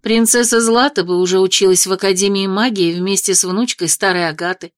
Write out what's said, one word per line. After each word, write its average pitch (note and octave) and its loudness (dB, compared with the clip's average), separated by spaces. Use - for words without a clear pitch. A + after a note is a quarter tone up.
Принцесса A3+ 2
Злата A#3 0
бы F3+ 0
уже F#3 0
училась F#3 2
в F#3 -2
Академии G3 0
магии G3 0
вместе F#3+ -2
с F3 2
внучкой F#3 -4
старой F3+ 0
Агаты E3+ -8